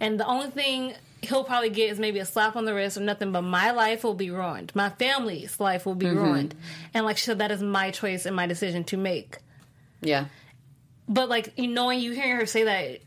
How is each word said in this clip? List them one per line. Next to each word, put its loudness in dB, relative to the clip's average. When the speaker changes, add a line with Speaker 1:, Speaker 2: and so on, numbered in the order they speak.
Speaker 1:
And 0
the 0
only 0
thing -2
he'll 2
probably 2
get 2
is -6
maybe 0
a -4
slap 2
on -2
the 0
wrist 0
or -6
nothing, 0
but 0
my 2
life 2
will 2
be -4
ruined. -6
My 2
family's -2
life 2
will -2
be 0
Speaker 2:
Mm-hmm. 4
Speaker 1:
ruined." 2
And 2
like 0
she -2
said, 0
that 0
is -4
my 0
choice -2
and -2
my 0
decision -2
to -4
make. -2
Speaker 2:
Yeah. 2
Speaker 1:
But, 2
like, 0
you 0
knowing, 0
you -2
hearing 0
her 0
say 2
that, 0